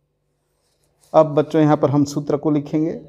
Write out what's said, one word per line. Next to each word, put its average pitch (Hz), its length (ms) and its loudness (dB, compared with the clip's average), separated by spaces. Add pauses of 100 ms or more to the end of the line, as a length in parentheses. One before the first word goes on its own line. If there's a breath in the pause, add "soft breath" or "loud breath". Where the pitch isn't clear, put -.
(1120)
अब 160 220 4
बच्चों 151 260 0
यहाँ 151 160 4
पर 147 140 0
हम 143 160 2
सूत्र 147 300 -6
को 147 140 -2
लिखेंगे, 151 580 -4